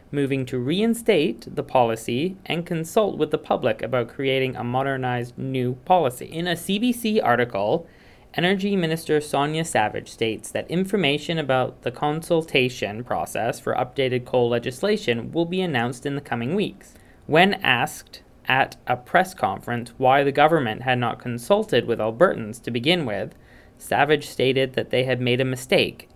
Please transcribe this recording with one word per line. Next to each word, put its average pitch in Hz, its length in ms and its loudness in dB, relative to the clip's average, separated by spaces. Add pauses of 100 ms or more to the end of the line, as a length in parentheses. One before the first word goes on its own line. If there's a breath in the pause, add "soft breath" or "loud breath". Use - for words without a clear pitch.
(140 soft breath)
moving 135 320 0
to 131 120 -6
reinstate 196 960 0
the 110 80 -6
policy 120 840 0
and 170 200 -4
consult 170 520 0
with 151 140 0
the 151 60 0
public 139 440 0
about 120 260 -2
creating 131 480 -2
a 113 80 -8
modernized 127 760 -2
new 127 360 -2 (100)
policy. 165 440 2
In 170 200 -6
a 170 80 0
C 190 240 -2
B 240 140 2
C 220 260 0
article, 120 680 2 (480 loud breath)
Energy 196 440 0
Minister 160 420 0
Sonia 151 460 0
Savage 107 420 0
states - 440 -4
that - 200 -6
information 165 680 0
about 131 440 -2
the 120 100 -4
consultation 147 1120 -2
process 104 560 -4
for - 160 -2
updated 127 480 -2
coal 123 240 2
legislation 123 880 -2
will 165 120 0
be 175 140 -2
announced 135 460 -2
in 139 100 -4
the 143 60 -4
coming 123 340 -4
weeks. - 380 -4 (320 soft breath)
When 175 300 6
asked - 680 -2 (260)
at 131 380 2
a - 100 0
press 185 380 0
conference 117 640 -4
why 131 260 4
the 139 80 0
government 143 520 2
had 127 160 0
not 123 180 0
consulted 123 680 0
with 117 100 0
Albertans 113 640 0
to - 80 -8
begin 143 340 0
with, 113 300 -4 (460 soft breath)
Savage 143 480 2
stated 131 460 0
that - 180 -4
they 123 120 2
had 127 160 -2
made 123 220 0
a 131 40 0
mistake 127 720 -2